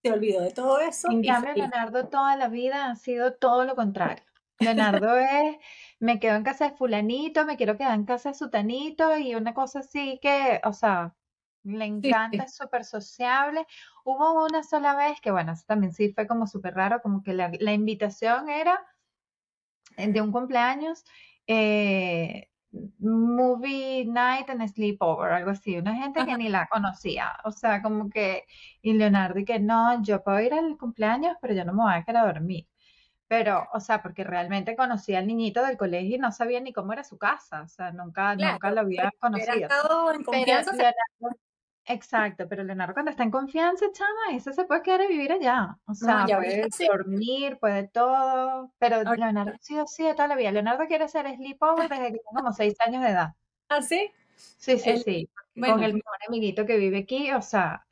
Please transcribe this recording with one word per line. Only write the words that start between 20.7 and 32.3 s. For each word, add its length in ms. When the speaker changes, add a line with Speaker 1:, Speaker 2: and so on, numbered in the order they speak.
Speaker 2:
eh, 1040
movie 1040
night 440
and 180
sleepover, 640
algo 180
así, 260
una 200
gente 280
que 100
Speaker 1:
Ajá. 20
Speaker 2:
ni 120
la 200
conocía, 760
o 80
sea, 300
como 280
que, 340
y 120
Leonardo 440
y 60
que, 160
"No, 420
yo 220
puedo 160
ir 140
al 240
cumpleaños, 640
pero 120
yo 120
no 80
me 100
voy 100
a 100
quedar 240
a 40